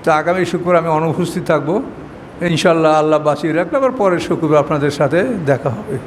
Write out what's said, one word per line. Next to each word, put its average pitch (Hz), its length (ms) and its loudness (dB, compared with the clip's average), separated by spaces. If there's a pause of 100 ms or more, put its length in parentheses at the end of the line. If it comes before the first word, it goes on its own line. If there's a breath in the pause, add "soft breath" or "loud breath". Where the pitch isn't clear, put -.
তো 170 80 2
আগামী 170 340 2
শুক্রবার 175 300 0
আমি 165 120 2
অনুপস্থিত 165 580 -2
থাকবো। 160 360 0 (600)
ইনশাআল্লাহ, 165 520 2
আল্লাহ 156 260 2
বাঁচিয়ে 147 340 -2
রাখলে 175 240 0
আবার 269 140 2
পরের 196 280 0
শুক্রবার 156 400 2
আপনাদের 147 320 0
সাথে 151 320 0 (220)
দেখা 139 240 0
হবে। - 380 -6